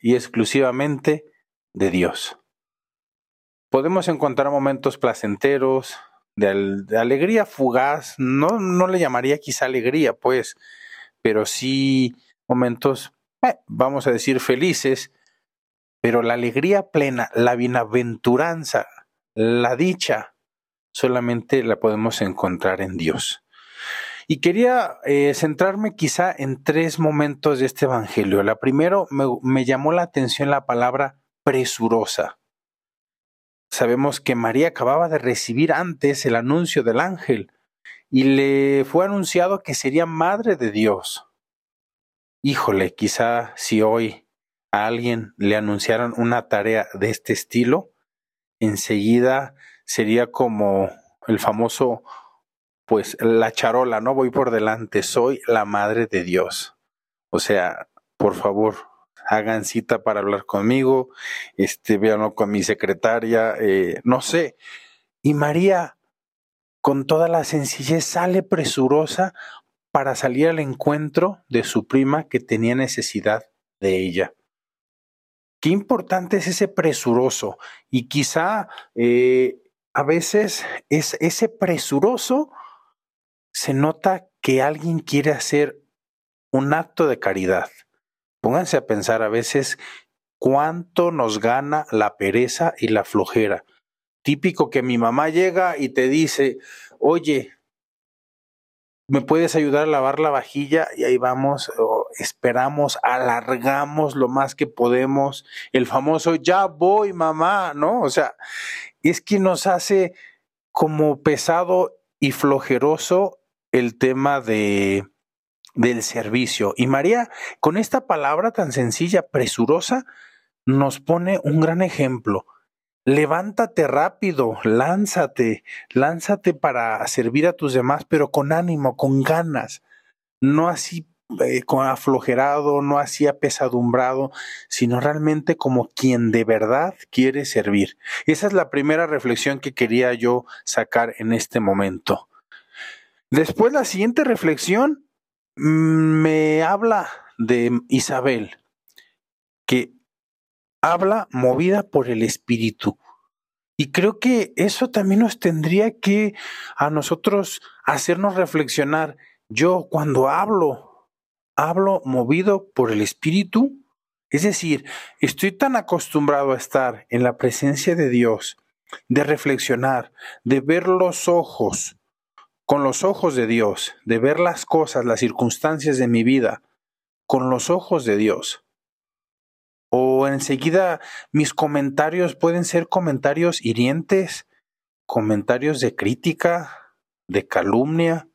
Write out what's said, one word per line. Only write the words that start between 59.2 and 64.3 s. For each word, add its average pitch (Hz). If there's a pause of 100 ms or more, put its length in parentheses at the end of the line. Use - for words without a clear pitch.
hagan 107
cita 113
para 104
hablar 101
conmigo, 131 (480)
este, 98
véanlo 107
con 104
mi 101
secretaria, 113
eh, 95
no 123
sé. 165 (640)